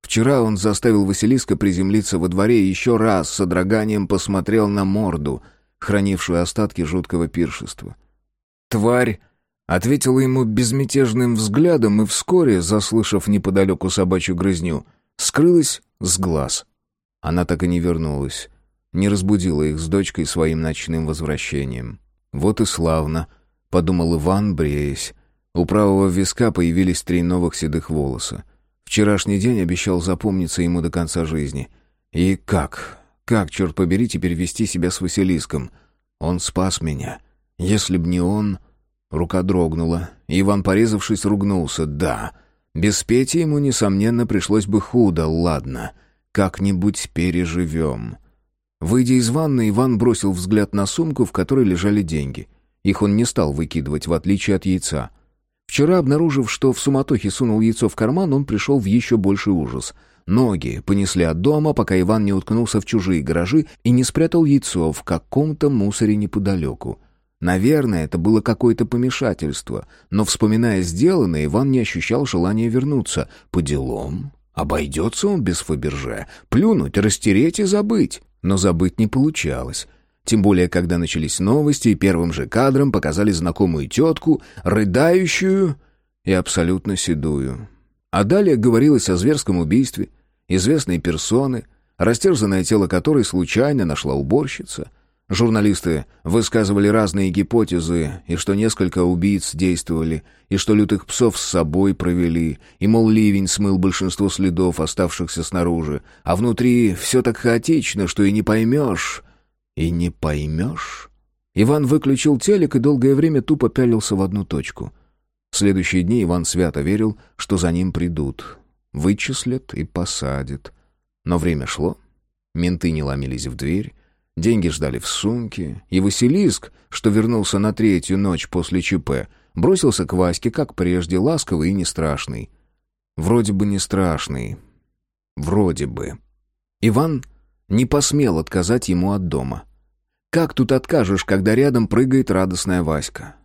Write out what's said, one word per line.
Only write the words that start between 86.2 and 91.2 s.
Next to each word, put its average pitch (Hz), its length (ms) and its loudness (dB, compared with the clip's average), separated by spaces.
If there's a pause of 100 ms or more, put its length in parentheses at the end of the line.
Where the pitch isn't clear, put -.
и 95 80 0
абсолютно 92 640 0
седую. 69 720 -4 (420)
А 101 140 2
далее 170 320 4
говорилось 117 540 4
о 90 60 2
зверском 104 420 0
убийстве 113 500 0 (400)
известной 95 500 0
персоны, 113 680 -2 (320)